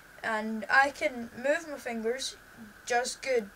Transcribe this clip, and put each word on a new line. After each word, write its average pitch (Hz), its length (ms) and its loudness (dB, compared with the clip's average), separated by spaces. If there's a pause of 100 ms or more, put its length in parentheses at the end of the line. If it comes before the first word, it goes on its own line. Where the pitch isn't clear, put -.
(220)
and 220 480 -2
I 269 200 8
can 254 460 -4
move 294 340 0
my 285 60 -8
fingers 240 600 -4 (500)
just 247 360 0
good, 233 340 0